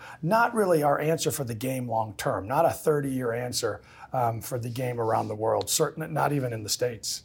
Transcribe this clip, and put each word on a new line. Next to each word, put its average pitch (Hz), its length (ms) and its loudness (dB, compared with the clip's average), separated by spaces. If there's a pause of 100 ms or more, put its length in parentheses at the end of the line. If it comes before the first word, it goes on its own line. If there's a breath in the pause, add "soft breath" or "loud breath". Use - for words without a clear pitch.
(200 loud breath)
Not 233 340 4
really 180 280 4
our 147 180 4
answer 156 300 0
for 135 140 -2
the 117 100 -4
game 127 340 -4
long 110 300 -2
term, 101 280 -2
not 147 200 4
a 135 40 4
thirty-year 135 640 0
answer, 120 480 -2 (320 loud breath)
um, 117 300 0
for 131 160 -6
the 120 100 -6
game 123 320 -4
around 110 280 0
the 107 80 -6
world, 107 340 0
certain, 160 420 0
not 143 220 2
even 127 180 0
in 110 120 -6
the 101 40 -8
States. - 560 -2